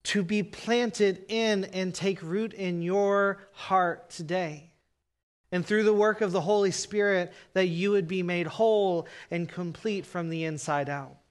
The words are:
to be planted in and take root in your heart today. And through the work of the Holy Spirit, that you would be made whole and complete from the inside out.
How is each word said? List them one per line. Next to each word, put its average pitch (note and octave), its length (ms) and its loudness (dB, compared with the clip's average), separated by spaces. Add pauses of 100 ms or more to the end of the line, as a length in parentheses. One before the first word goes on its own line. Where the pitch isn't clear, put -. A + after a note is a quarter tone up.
to G#3 220 0
be G#3 180 0
planted G#3 840 0
in G#3+ 380 0
and F#3 280 -4
take F#3 280 -2
root G3 320 -4
in F3+ 280 -4
your G3 720 2
heart - 580 0
today. E3 640 -6 (800)
And F3+ 140 0
through G#3+ 180 2
the G#3+ 100 6
work G#3 280 4
of G3 100 0
the F3+ 100 2
Holy G3 300 2
Spirit, G3+ 640 0 (180)
that F#3+ 160 2
you F3+ 240 0
would G3 160 2
be F#3 160 -2
made F3 240 0
whole G3+ 600 2 (220)
and E3+ 180 -2
complete F3+ 580 -6
from E3+ 240 -6
the D#3+ 160 -4
inside D3 440 -2
out. C#3 280 -8 (140)